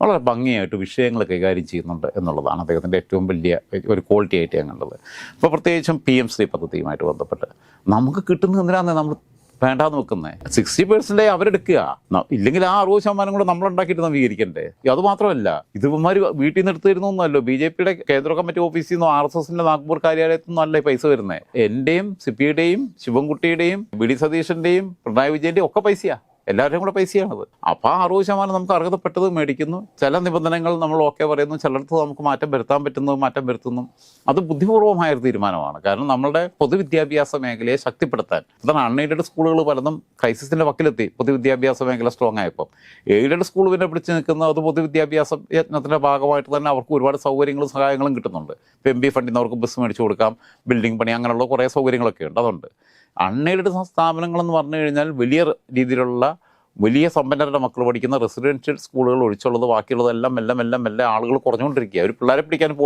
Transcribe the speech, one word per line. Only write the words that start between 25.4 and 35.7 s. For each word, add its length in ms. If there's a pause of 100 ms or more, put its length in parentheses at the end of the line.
ഒക്കെ 180
പൈസയാ, 300 (340)
എല്ലാവരുടെയും 300
കൂടെ 140
പൈസയാണത്. 460 (280)
അപ്പൊ 200
ആ 20 (120)
അറുപത് 240
ശതമാനം 280
നമുക്ക് 200
അർഹതപ്പെട്ടത് 500 (100)
മേടിക്കുന്നു, 420 (220)
ചില 240
നിബന്ധനകൾ 480 (100)
നമ്മൾ 240
ഓക്കെ 240
പറയുന്നു, 320
ചിലടത്ത് 400
നമുക്ക് 240
മാറ്റം 280
വരുത്താൻ 320
പറ്റുന്നത് 360
മാറ്റം 280
വരുത്തുന്നു. 320 (480)
അത് 180
ബുദ്ധിപൂർവമായ 640
ഒരു 120
തീരുമാനമാണ്. 600